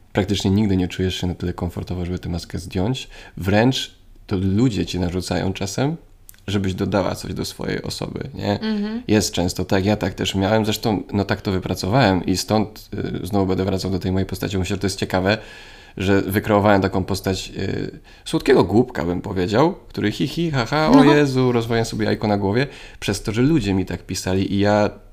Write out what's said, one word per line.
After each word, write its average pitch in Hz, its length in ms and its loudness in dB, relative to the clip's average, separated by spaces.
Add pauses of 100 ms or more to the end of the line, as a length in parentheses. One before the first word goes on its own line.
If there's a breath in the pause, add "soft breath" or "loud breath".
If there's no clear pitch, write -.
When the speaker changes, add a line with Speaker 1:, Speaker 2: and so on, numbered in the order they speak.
(140)
Speaker 1:
praktycznie 98 380 0
nigdy 98 260 4
nie 92 100 2
czujesz 92 340 -2
się 90 60 -2
na 85 80 -2
tyle 87 180 -4
komfortowo, 90 520 -6
żeby 90 140 -4
tę - 100 -10
maskę - 300 -6
zdjąć. 95 500 -4 (280 loud breath)
Wręcz 107 540 2 (360)
to 101 100 -2
ludzie 98 480 2
ci 90 140 -4
narzucają 90 540 -2
czasem, 131 420 -4 (520)
żebyś 95 260 -2
dodała 95 420 0
coś - 180 -8
do 101 120 -4
swojej - 380 -6
osoby, - 500 -8
nie? - 260 -4
Speaker 2:
Mhm. 220 480 -4
Speaker 1:
Jest 208 260 2
często 180 320 -2
tak, 95 200 0
ja 104 100 2
tak 95 180 -2
też 98 220 -4
miałem, 104 300 2
zresztą, 110 380 -2 (100)
no, 101 120 0
tak 98 160 -4
to 101 100 -4
wypracowałem 95 760 0
i 90 120 0
stąd, - 520 -2 (340)
y, 92 40 -6
znowu 98 180 2
będę 92 200 0
wracał 95 260 -2
do 92 80 -2
tej 92 120 -2
mojej 95 140 0
postaci, 101 320 -4
myślę, 95 180 -2
że 90 40 -4
to - 80 -2
jest 90 120 -4
ciekawe, 98 380 0 (600 loud breath)
że 98 220 4
wykreowałem 101 600 4
taką 95 220 0
postać, 95 540 -4
y, 98 420 -6 (260 loud breath)
słodkiego - 380 4
głupka, 101 420 2
bym 87 160 -2
powiedział, 101 540 2 (120)
który 104 240 -2
hi, 160 160 -2
hi, 165 240 -2
ha, 131 140 0
ha, 156 240 0
o - 60 8
Speaker 2:
No. 135 80 10
Speaker 1:
Jezu, 135 480 4
rozwaliłem 117 340 2
sobie 110 200 -4
jajko 104 220 0
na 104 100 2
głowie, 104 300 0 (320 loud breath)
przez - 240 -2
to, 113 80 -4
że 110 100 0
ludzie 127 320 4
mi 95 120 2
tak 90 180 -8
pisali 95 500 -2
i 101 60 2
ja 104 300 4 (240)